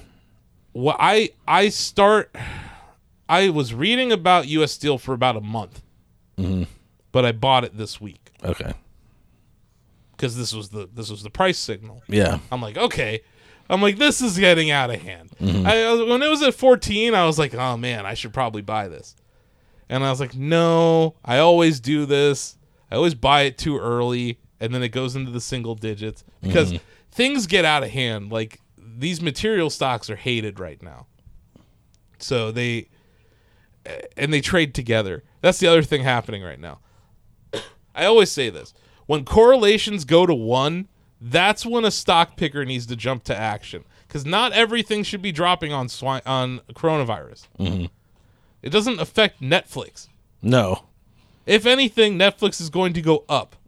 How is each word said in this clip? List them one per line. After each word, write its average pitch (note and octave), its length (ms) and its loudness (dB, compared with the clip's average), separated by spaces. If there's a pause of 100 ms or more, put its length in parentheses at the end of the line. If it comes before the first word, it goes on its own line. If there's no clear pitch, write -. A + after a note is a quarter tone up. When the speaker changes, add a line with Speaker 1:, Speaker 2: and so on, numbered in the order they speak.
(720)
Speaker 1:
Well, B2+ 260 -2
I, G#3 320 2 (160)
I F#3 220 4
start, G3+ 640 2 (960)
I F#3+ 220 4
was C#3+ 240 -2
reading A#3 380 0
about F3 360 4
U D#3 160 0
S C#3+ 80 0
Steel C#3+ 280 -2
for C3 140 -8
about B2 220 0
a G#2+ 60 -8
month, G#2 400 -10 (560)
Speaker 2:
Mm-hmm. F#2 260 -2 (480)
Speaker 1:
but B2+ 140 2
I A#2+ 60 2
bought B2 320 2
it G#2+ 140 -10
this G#2+ 220 -12
week. G#2 320 -18 (120)
Speaker 2:
Okay. - 300 -6 (1400)
Speaker 1:
'Cause A#2+ 200 -4
this A#2 160 -6
was G#2+ 160 -14
the, G#2 240 -12
this A2+ 160 -12
was G#2 140 -14
the G#2+ 60 -18
price F#3 280 -2
signal. G#2+ 500 -12
Speaker 2:
Yeah. G#2 320 2 (120)
Speaker 1:
I'm B2+ 100 -6
like, G#2+ 160 -10
"Okay." B2+ 440 -2 (480)
I'm F#3 120 0
like, G3+ 160 2
"This C#4+ 240 2
is G#3+ 160 -2
getting F3 320 4
out C#3 220 0
of A2+ 100 -8
hand." F2 300 -20 (100)
Speaker 2:
Mm-hmm. G2 240 2
Speaker 1:
I, A3+ 180 4
I, A#3 100 0 (100)
when A#3+ 180 0
it D4+ 80 0
was D4+ 140 0
at B3+ 100 4
fourteen, A3+ 640 2
I F3+ 100 4
was D#3+ 140 2
like, C#3+ 160 -2
"Oh, B2 220 -4
man, A#2 280 -6
I G2+ 80 -6
should A2+ 200 -10
probably A2+ 280 -4
buy G#2 260 -6
this." - 280 -18 (720)
And C3 140 -2
I C3+ 60 0
was C3 100 -4
like, B2+ 160 -8
"No, E3 800 2 (100)
I B2 140 2
always E3 400 6
do C#3+ 260 0
this. C#3+ 520 0 (340)
I G2+ 40 -4
always D#3 200 2
buy C3+ 280 4
it C#3 140 -2
too D3 220 -4
early, A#2+ 600 -2 (200)
and A2+ 160 -6
then B2+ 80 -4
it A#2+ 60 -4
goes B2+ 260 -4
into C3 160 -8
the A#2+ 100 -8
single A#2 340 -8
digits." G#2+ 480 -10 (180)
Because F#2+ 300 2
Speaker 2:
Mm-hmm. F2 120 -8 (280)
Speaker 1:
things B3+ 360 0
get F3+ 180 2
out D3+ 180 2
of G#2 60 -8
hand. A2 420 -6
Like, A2 280 -6 (180)
these C3 440 -8
material E3+ 480 -2
stocks C3 400 -4
are G#2+ 60 -8
hated G#2+ 440 -4
right E2 240 -14
now. C#2 240 -20 (1120)
So A2+ 320 -4
they, A#2 380 -6 (1300)
and C#3+ 140 -4
they D3 100 0
trade D3 320 -2
together. A2 500 -4 (180)
That's F#3 180 2
the F#3 80 2
other E3 160 6
thing C#3 200 -2
happening A#2 400 -4
right D2 160 -16
now. D2+ 200 -18 (720)
<coughs> - 420 -16
I D#3+ 100 0
always G#3+ 260 6
say B2+ 180 -2
this. D#2 240 -14 (340)
When D3 180 -2
correlations G#3+ 800 6
go E3 200 6
to E3+ 80 2
one, C3+ 540 -2 (320)
that's E3+ 460 0
when A#3 180 -2
a G#3 80 2
stock - 460 2
picker D3 260 -4
needs B2+ 240 -6
to B2 80 -8
jump A#2+ 300 -6
to B2+ 120 -4
action. G#2 460 -8 (240)
'Cause C#3+ 180 -10
not G3+ 280 0
everything G#3+ 500 0
should G3 180 -8
be F#3+ 100 -6
dropping E3 420 -2
on B2+ 140 -4
swi-, B2+ 380 -6
on B2+ 360 -4 (120)
coronavirus. A#2 720 -4 (120)
Speaker 2:
Mm-hmm. F#2 260 -2 (760)
Speaker 1:
It - 80 -12
doesn't G#3+ 320 0
affect - 400 0
Netflix. C3 680 -4 (340)
Speaker 2:
No. G#2 420 2 (640)
Speaker 1:
If G#3 200 2
anything, A3+ 520 2
Netflix G3 440 0
is D#3+ 80 -10
going F3+ 240 0
to E3+ 80 -4
go D#3 260 2
up. C3 280 -4 (120)